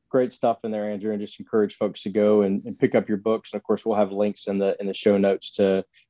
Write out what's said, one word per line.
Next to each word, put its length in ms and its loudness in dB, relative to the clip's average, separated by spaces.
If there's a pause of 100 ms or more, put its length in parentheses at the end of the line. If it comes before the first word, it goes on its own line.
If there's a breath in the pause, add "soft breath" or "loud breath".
great 260 0
stuff 300 -2
in 80 -8
there, 200 -4
Andrew, 200 -6
and 80 -4
just 200 -10
encourage 360 0
folks 280 -4
to 80 -6
go 320 4
and, 220 0
and 120 -12
pick 160 0
up 160 2
your 80 0
books. 360 -2
And 60 -6
of 40 -10
course, 200 -2
we'll 140 0
have 140 2
links 340 -2
in 140 -2
the, 200 0
in 60 -6
the 80 -4
show 240 2
notes 360 2
to, 300 2 (260 soft breath)